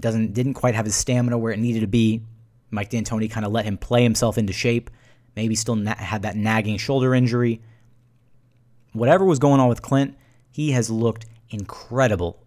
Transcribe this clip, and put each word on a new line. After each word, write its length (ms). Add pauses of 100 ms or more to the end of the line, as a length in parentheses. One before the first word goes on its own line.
doesn't, 320
didn't 220
quite 200
have 120
his 100
stamina 420
where 140
it 80
needed 200
to 60
be. 360 (480)
Mike 200
D'Antoni 400
kinda 180
let 180
him 120
play 240
himself 340
into 160
shape, 380 (460)
maybe 180
still 220
na-, 200
had 260
that 120
nagging 440
shoulder 360
injury. 480 (1300)
Whatever 300
was 140
going 220
on 80
with 140
Clint, 340 (340)
he 220
has 180
looked 360 (240)
incredible 960